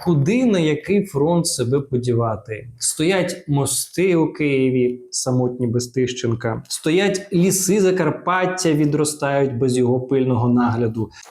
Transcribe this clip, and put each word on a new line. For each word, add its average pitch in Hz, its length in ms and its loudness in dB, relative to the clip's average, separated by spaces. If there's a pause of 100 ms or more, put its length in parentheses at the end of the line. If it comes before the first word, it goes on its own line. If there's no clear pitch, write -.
куди, 175 400 2
на 214 140 4
який 165 480 0
фронт 160 400 0
себе 127 340 0
подівати. 117 880 -2 (100)
Стоять 180 680 -2
мости 147 680 0
у 160 160 2
Києві, 131 680 0 (100)
самотні 127 560 -2
без 120 220 -2
Тищенка. 123 800 -4
Стоять 190 640 -2
ліси 185 480 2
Закарпаття, 180 920 0
відростають 143 840 0
без 123 200 2
його 127 220 2
пильного 127 480 0
нагляду. 117 600 0 (200)